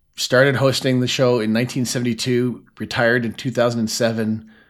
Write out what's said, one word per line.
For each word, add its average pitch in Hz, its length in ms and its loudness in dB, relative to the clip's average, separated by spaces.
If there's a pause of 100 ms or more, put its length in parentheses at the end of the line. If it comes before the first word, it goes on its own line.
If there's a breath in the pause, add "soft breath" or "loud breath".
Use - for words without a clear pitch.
(160)
started 131 400 4
hosting 131 440 0
the 127 60 0
show 123 340 2
in 110 120 0
nineteen 120 320 -2
seventy-two, 123 800 -2 (140)
retired 117 480 0
in 107 80 -6
two - 160 -6
thousand 117 300 0
and 107 100 -2
seven 110 600 -2 (200 soft breath)